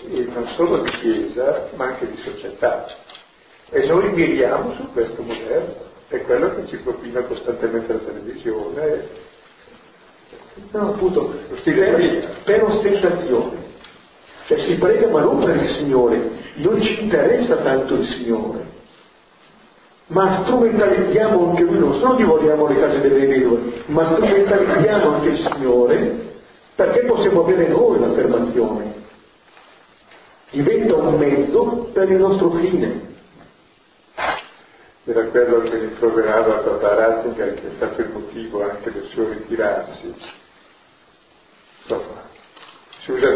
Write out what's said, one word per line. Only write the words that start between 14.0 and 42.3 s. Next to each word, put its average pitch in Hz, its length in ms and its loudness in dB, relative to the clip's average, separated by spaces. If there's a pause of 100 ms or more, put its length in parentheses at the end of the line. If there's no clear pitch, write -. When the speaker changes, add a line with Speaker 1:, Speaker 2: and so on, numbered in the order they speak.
Speaker 2:
Cioè - 140 2
si 175 140 -2
prega 220 340 2
ma 151 120 2
non 165 220 2
per 175 140 2
il - 140 0
Signore, 123 600 0 (260)
non 185 260 0
ci 220 200 -2
interessa 214 540 2
tanto 135 380 -2
il 120 140 -2
Signore. 113 640 -6 (1300)
Ma 185 360 0
strumentalizziamo 208 1080 2
anche 170 140 2
Lui, 170 160 2
non 143 200 2
solo 247 180 4
divoriamo 151 520 4
le 135 100 2
case 143 220 2
delle 139 260 4
vedove, 123 600 2
ma 160 260 2
strumentalizziamo 196 1000 4
anche 143 140 0
il - 100 0
Signore, 123 800 2 (580)
perché 240 320 2
possiamo 196 340 4
avere 170 280 4
noi 151 320 4
l'affermazione. 117 920 0 (1600)
Diventa 175 440 2
un 151 240 2
mezzo 147 760 0
per 190 160 2
il 190 80 4
nostro 190 320 4
fine. 170 640 -2 (1900)
Speaker 1:
Era 113 180 0
quello 117 380 2
che 113 160 -4
rimproverava 110 800 2
Papa 104 380 0
Ratzinger, 110 600 0
che - 140 -12
è - 80 -10
stato 113 260 -6
il 110 80 -6
motivo 107 520 -10
anche 101 300 -8
del 98 180 -10
suo 110 180 -4
ritirarsi. 107 840 -6 (1700)
Insomma, - 440 -10 (800)